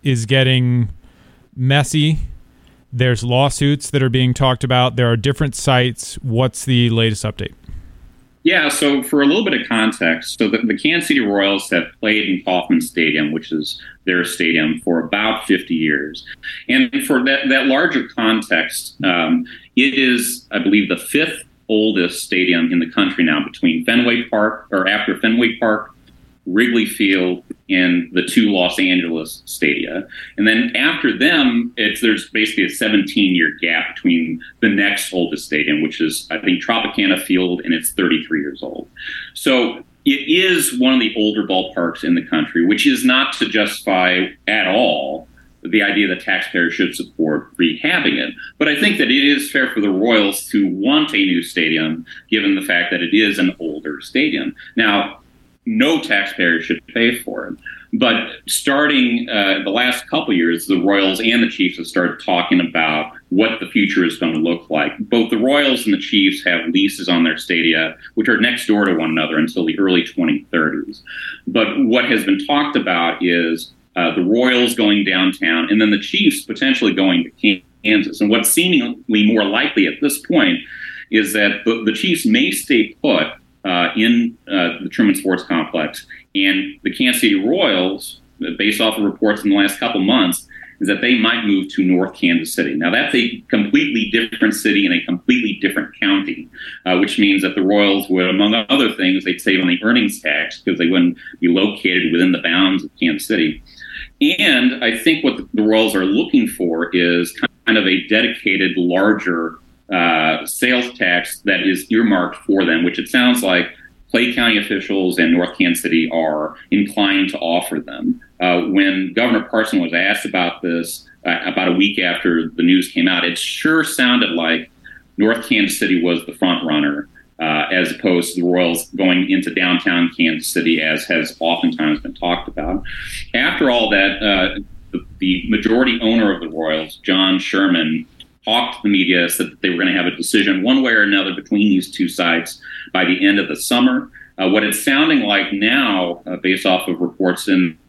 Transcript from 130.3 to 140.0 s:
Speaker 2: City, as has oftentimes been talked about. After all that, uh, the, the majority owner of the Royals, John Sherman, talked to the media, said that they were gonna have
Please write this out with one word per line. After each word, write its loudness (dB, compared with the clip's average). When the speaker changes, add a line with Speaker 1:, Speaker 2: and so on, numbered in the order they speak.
Speaker 2:
City, 0
as -2
has -2
oftentimes 0
been -12
talked -4
about. -6
After 0
all 2
that, 2
uh, 0
the, -6
the -2
majority 2
owner 2
of -4
the -8
Royals, -4
John 2
Sherman, -2
talked -2
to -18
the 0
media, 2
said -4
that -20
they 0
were 0
gonna 0
have 0